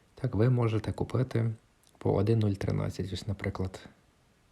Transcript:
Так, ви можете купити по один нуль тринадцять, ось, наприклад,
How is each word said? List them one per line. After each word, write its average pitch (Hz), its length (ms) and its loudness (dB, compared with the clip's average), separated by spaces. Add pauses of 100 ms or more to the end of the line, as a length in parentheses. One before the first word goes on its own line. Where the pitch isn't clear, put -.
(160)
Так, - 200 -4
ви 113 140 6
можете 113 420 2
купити 117 640 -2 (440)
по 107 160 0
один 104 260 4
нуль 107 120 4
тринадцять, 101 640 -4
ось, - 140 -8
наприклад, 95 600 -6 (640)